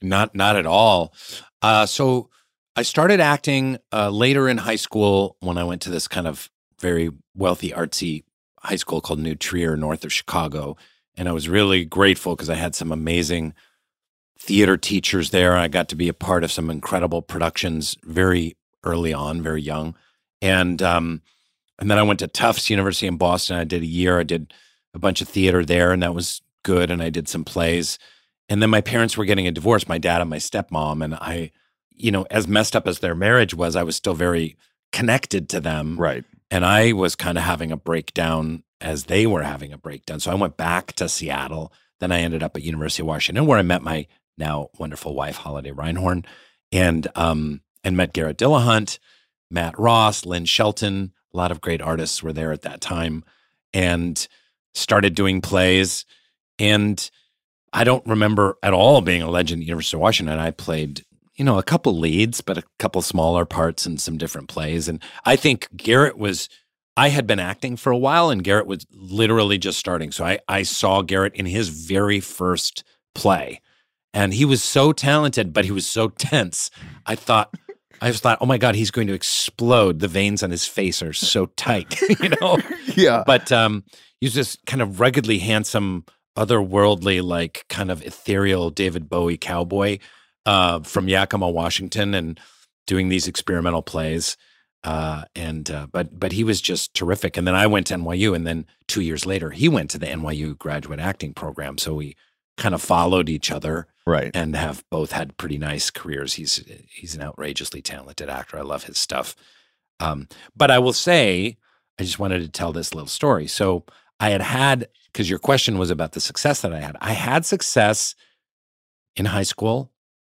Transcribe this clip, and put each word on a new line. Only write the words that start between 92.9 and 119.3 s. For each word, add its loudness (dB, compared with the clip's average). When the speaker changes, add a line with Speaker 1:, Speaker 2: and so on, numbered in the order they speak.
Speaker 1:
these 0
experimental -2
plays. -4
Uh, -6
and, -8
uh, -10
but, -6
but -4
he -2
was 0
just -4
terrific. -2
And -2
then 2
I 6
went 2
to -4
N -6
Y -4
U, 2
and -4
then -4
two -4
years -4
later, -4
he 2
went 0
to -10
the -8
N -6
Y -4
U -4
graduate -8
acting -6
program. -10
So -4
we -8
kind -2
of -2
followed 4
each -4
other -6
Speaker 2:
Right. 2
Speaker 1:
and -2
have -6
both -4
had -8
pretty -6
nice -4
careers. -8
He's, -6
he's -16
an -12
outrageously -10
talented -12
actor. -12
I -8
love -8
his -12
stuff. -6
Um, -6
but 6
I 8
will 2
say, 2
I -6
just -6
wanted -2
to -8
tell -6
this -8
little -12
story. 0
So 0
I 2
had 0
had, 2
'cause -2
your -2
question 2
was 0
about -4
the -8
success -2
that -4
I -8
had. -10
I -2
had 0
success 2
in -2
high 0